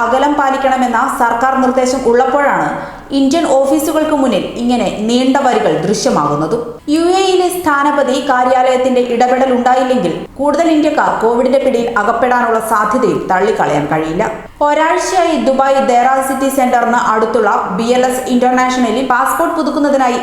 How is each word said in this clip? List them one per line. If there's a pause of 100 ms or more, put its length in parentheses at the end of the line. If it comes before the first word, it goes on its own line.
അകലം
പാലിക്കണമെന്ന (220)
സർക്കാർ (100)
നിർദ്ദേശം (100)
ഉള്ളപ്പോഴാണ് (500)
ഇന്ത്യൻ (120)
ഓഫീസുകൾക്ക്
മുന്നിൽ (160)
ഇങ്ങനെ (220)
നീണ്ട (100)
വരികൾ (140)
ദൃശ്യമാകുന്നതും. (320)
യു (180)
എയിലെ
സ്ഥാനപതി (140)
കാര്യാലയത്തിന്റെ (120)
ഇടപെടൽ
ഉണ്ടായില്ലെങ്കിൽ (260)
കൂടുതൽ (100)
ഇന്ത്യക്കാർ (120)
കോവിഡിന്റെ
പിടിയിൽ (140)
അകപ്പെടാനുള്ള (120)
സാധ്യതയും (120)
തള്ളിക്കളയാൻ
കഴിയില്ല. (440)
ഒരാഴ്ചയായി (120)
ദുബായ്
ദേറ (200)
സിറ്റി
സെന്ററിന് (120)
അടുത്തുള്ള (260)
ബി
എൽ
എസ് (100)
ഇന്റർനാഷണലിൽ
പാസ്പോർട്ട്
പുതുക്കുന്നതിനായി